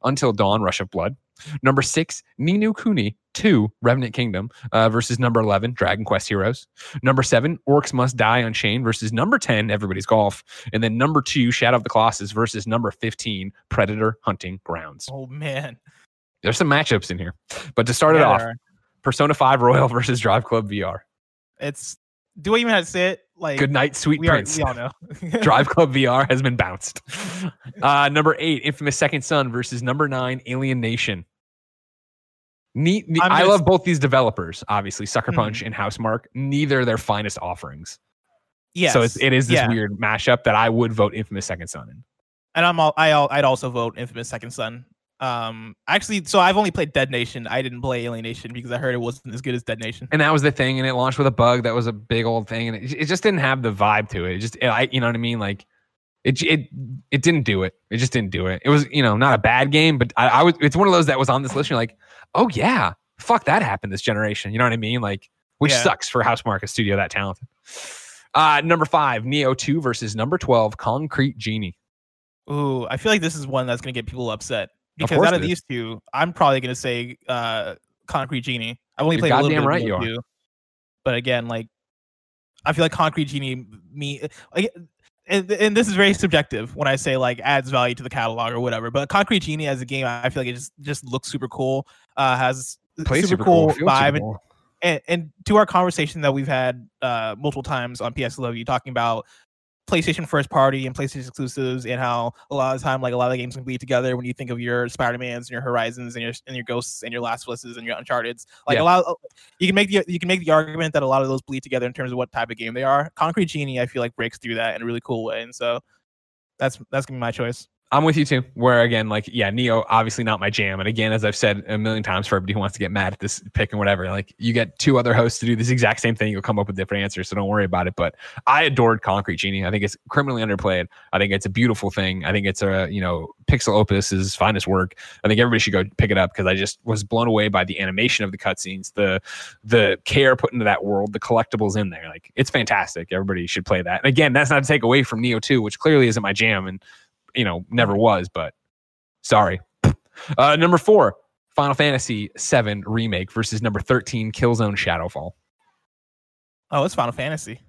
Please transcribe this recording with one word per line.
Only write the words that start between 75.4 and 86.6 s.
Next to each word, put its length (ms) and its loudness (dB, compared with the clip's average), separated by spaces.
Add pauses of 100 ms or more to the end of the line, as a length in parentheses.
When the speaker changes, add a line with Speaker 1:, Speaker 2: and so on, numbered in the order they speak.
Speaker 1:
it 20 -4
is. 60 -2
Speaker 2:
these 120 -4
two, 400 -8 (120)
I'm 180 0
probably 280 2
gonna 140 -6
say, 440 -6 (100)
uh, 460 -4 (320)
Concrete 340 -4
Genie. 400 -8 (160)
I've 80 0
only 120 2
Speaker 1:
You're 40 0
Speaker 2:
played 120 4
a 100 4
little 80 4
Speaker 1:
goddamn 100 2
Speaker 2:
bit 40 2
of 40 2
Speaker 1:
right 160 0
Speaker 2:
Neo 160 -2
Speaker 1:
you 140 -4
are. 20 -8
Speaker 2:
two, 60 -10 (800)
but 100 0
again, 340 -2
like, 200 -6 (960)
I 80 0
feel 120 2
like 80 0
Concrete 340 0
Genie, 400 -8 (260)
me, 340 -10 (280)
like, 160 0 (560)
and, 260 -2
and 220 2
this 140 4
is 60 -2
very 180 4
subjective 640 0